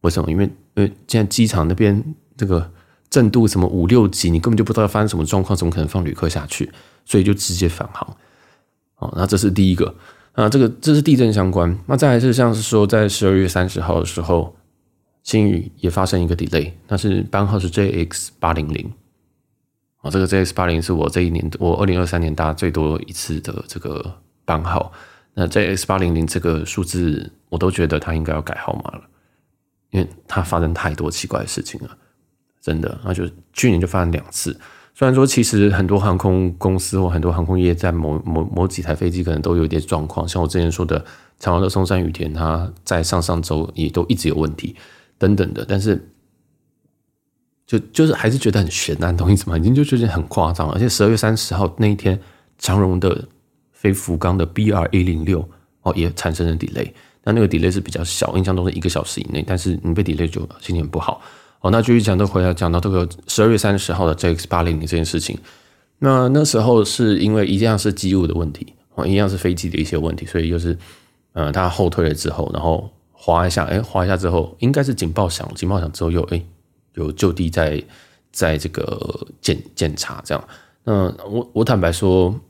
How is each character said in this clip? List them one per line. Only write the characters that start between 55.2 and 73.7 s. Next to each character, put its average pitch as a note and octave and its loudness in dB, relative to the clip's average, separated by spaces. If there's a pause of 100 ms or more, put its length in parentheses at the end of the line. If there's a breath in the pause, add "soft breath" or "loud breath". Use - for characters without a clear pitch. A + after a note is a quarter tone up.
六， F2 0 (360 soft breath)
哦， F#2 -2
也 E2+ 0
产 E2+ -4
生 F2 -2
了 E2 0
delay。 - -6 (360 soft breath)
那 A2 2
那 A2+ 4
个 G2+ 4
delay F2+ 2
是 F#2 -2
比 F#2 -10
较 E2+ -6
小， - -4
印 F#2 0
象 F#2+ 0
中 F#2 -2
是 F#2+ -2
一 F2+ -6
个 E2 -2
小 - -2
时 - -8
以 - -8 (100)
内， D#2 -4
但 F2+ -2
是 E2+ -2
你 E2+ 0
被 G#2 0
delay E2 -2
就 - -8 (220)
心 - -6
情 E2 -2
不 E2 -6
好。 - -6 (400 loud breath)
哦， F#2 2
那 A2+ 4
继 G2+ 0
续 A#2+ 6
讲 G#2 2
到， G2 2
回 F#2 0
来 F2+ 2
讲 E2+ -2
到 F2 2
这 F#2 -2
个 F2+ 0 (180)
十 - 0
二 G#2+ 6
月 A2+ 4
三 G2+ 2
十 - -6
号 F2 0
的 D#2 2
J E2 0
X E2 -8
八 F2 0
零 E2 0
零 - -6
这 D#2+ -6
件 E2 0
事 E2 -2
情。 - -8 (600 soft breath)
那， C3 4
那 D3 4
时 A#2+ 2
候 A2+ 4
是 G#2+ 0
因 G#2 2
为 G#2 2
一 G2 0
样 A2 2
是 G#2 0
机 F#2+ -2
务 F2+ 2
的 E2 -2
问 E2 -2
题， - -14 (220)
哦， - -4
一 G2 2
样 G2+ 2
是 F#2+ -2
飞 F2+ -2
机 E2+ -4
的 - -6
一 D#2+ 0
些 E2 -4
问 D#2+ -2
题， E2 -10
所 F2 -4
以 E2 -2
就 E2+ -2
是， E2+ -2 (560 loud breath)
呃， D2+ -2
它 F2+ 0
后 F2 2
退 E2 0
了 D2+ 0
之 D#2 -4
后， - -6
然 - -6
后 D#2+ -2 (240)
滑 E2+ 0
一 - 2
下， E2+ 0
诶， F#2+ 0